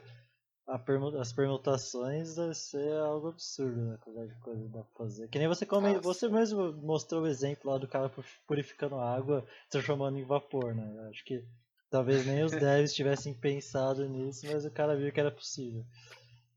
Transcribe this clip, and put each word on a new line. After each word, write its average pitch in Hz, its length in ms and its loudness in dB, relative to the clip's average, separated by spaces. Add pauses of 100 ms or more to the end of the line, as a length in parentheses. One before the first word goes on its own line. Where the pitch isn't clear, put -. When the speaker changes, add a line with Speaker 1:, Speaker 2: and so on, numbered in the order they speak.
(680)
Speaker 1:
a 131 100 -6
permu-, 139 420 0
as 120 140 -4
permutações 139 1000 0
deve 165 180 -2
ser 147 460 -4
algo 151 300 -2
absurdo, 131 520 -4
né? 113 200 -4
Quantidade 113 340 -12
de - 60 -20
coisa 113 220 -8
que 113 60 -10
dá 110 140 -12
pra - 220 -10
fazer. 110 240 -8
Que 139 100 -2
nem 156 80 4
você 175 180 0
come-, 202 300 4
Speaker 2:
Ah, 185 40 0
Speaker 1:
você 180 280 0
Speaker 2:
sim. 208 60 2
Speaker 1:
mesmo 208 400 2
mostrou 156 500 0
o 160 40 2
exemplo 139 440 -2
lá 135 80 2
do 135 80 -4
cara 135 220 -2
pur-, 131 160 -12 (200)
purificando 143 500 -2
a 123 200 0
água, 135 300 0 (240)
transformando 139 500 0
em 131 60 -6
vapor, 127 500 0
né? 107 220 -6
Eu 110 120 -12
acho - 160 -18
que 123 180 -6 (460)
talvez 131 360 4
nem 139 180 2
os 160 80 2
Speaker 2:
<laughs> 156 80 -2
Speaker 1:
devs 143 340 6
tivessem 139 400 4
pensado 139 760 0
nisso, 131 420 -4
mas 151 140 0
o 147 60 -4
cara 151 260 2
viu 143 140 0
que 151 100 2
era 147 100 4
possível. 120 540 -8 (720)